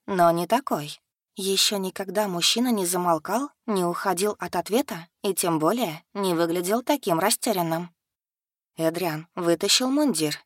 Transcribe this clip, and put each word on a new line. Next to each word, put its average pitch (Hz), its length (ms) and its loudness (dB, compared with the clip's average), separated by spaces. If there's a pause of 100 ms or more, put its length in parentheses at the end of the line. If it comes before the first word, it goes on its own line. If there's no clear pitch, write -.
но 180 260 4
не 170 140 0
такой. 160 540 -2 (360)
Ещё 190 400 0
никогда 190 500 -4
мужчина 202 460 0
не 202 140 0
замолкал, 180 640 0 (160)
не 190 180 0
уходил 185 560 0
от 180 160 -6
ответа 185 500 -2 (160)
и 202 120 0
тем 165 260 0
более 175 420 0 (100)
не 190 220 0
выглядел 175 480 0
таким 202 380 0
растерянным. 175 720 0 (840)
Эдриан 160 600 -2
вытащил 185 540 2
мундир 208 560 0